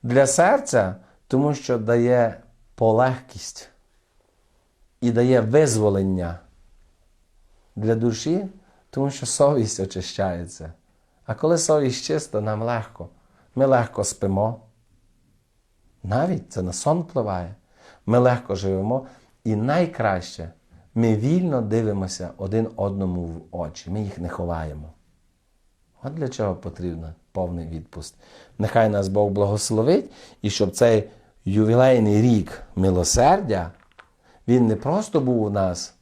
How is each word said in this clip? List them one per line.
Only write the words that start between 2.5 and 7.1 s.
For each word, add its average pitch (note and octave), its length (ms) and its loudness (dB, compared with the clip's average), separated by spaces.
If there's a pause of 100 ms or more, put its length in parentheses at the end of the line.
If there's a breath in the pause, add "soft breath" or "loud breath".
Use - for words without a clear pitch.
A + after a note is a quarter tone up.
полегкість - 920 0 (1300)
і A#2+ 100 2
дає B2 300 4
визволення. G2+ 960 2 (1400)